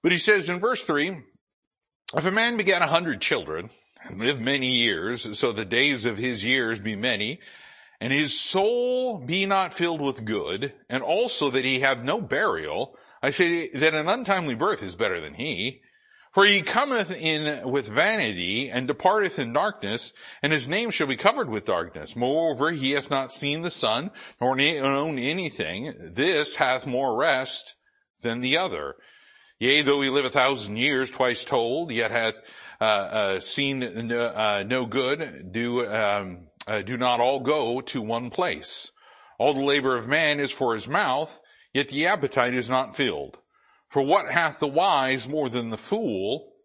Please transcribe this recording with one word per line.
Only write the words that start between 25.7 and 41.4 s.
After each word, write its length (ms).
This 560
hath 320
more 320
rest 560
than 200
the 160
other. 360
Yea, 240
though 200
he 60
live 160
a 60
thousand 460
years, 340
twice 320
told, 480
yet 220
hath, 240
uh, 40
uh, 560
seen 400
no, 200
uh, 380
no 220
good, 640
do, 320
um, 640
uh, 140
do 160
not 220
all 220
go 400
to 200
one 300
place. 600
All 140
the 120
labor 320
of 100
man 320
is 140
for 220
his 120
mouth, 540